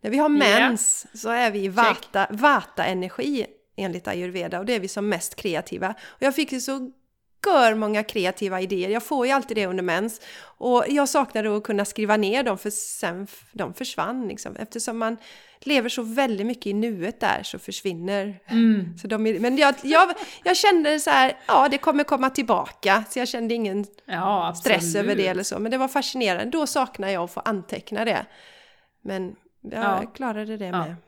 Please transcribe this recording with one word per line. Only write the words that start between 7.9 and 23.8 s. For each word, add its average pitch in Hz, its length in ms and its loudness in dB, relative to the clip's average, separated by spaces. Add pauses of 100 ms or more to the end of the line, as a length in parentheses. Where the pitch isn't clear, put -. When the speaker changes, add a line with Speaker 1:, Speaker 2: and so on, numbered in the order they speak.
Speaker 1:
kreativa 185 580 -2
idéer. 185 280 -2
Jag 226 140 -2
får 254 240 0
ju 262 60 2
alltid 262 240 0
det 202 100 0
under 185 160 -2
mens. 185 380 -2 (220)
Och - 460 0
jag 285 200 2
saknade 220 480 0
att 208 80 -2
kunna 202 200 0
skriva 214 320 0
ner 214 260 2
dem, 208 160 -2
för 208 120 -6
sen 185 520 -6
f-, - 300 -16
de 180 220 -6
försvann 240 540 -6
liksom. - 280 -10
Eftersom 226 420 -8
man 226 180 -2 (440)
lever 262 280 0
så 247 140 -4
väldigt 226 440 0
mycket 240 200 -6
i 202 60 -2
nuet 214 480 -2
där - 220 0
så - 160 -10
försvinner. 190 880 -6
Speaker 2:
Mm. 220 520 2
Speaker 1:
Så - 80 -14
de 220 200 -2
är, 214 140 0
men 247 160 0
jag, 277 260 6
jag, 320 300 6 (320)
jag 359 120 4
kände 311 440 4
så 311 100 0
här, 269 260 6 (100)
ja, 269 240 6
det 277 80 0
kommer 285 260 2
komma 262 260 2
tillbaka. 220 800 2
Så - 80 -4
jag 254 100 -2
kände 233 260 -2
ingen 202 320 -2 (180)